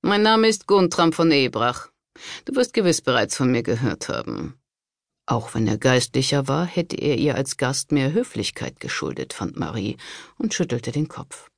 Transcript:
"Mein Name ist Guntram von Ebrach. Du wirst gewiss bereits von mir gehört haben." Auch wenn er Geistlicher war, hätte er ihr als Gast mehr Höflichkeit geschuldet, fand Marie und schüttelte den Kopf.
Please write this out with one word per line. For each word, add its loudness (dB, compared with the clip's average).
"Mein 2
Name 6
ist -2
Guntram 4
von 4
Ebrach. 2
Du -6
wirst 2
gewiss 2
bereits 0
von 2
mir 2
gehört -2
haben." -6
Auch -4
wenn 2
er 0
Geistlicher 0
war, 0
hätte -4
er 0
ihr 0
als -4
Gast -2
mehr 2
Höflichkeit -4
geschuldet, -6
fand -8
Marie -4
und -2
schüttelte -4
den -2
Kopf. -16